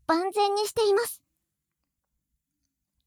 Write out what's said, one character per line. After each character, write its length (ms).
万 240
全 240
に 140
し 40
て 160
い 60
ま 80
す。 200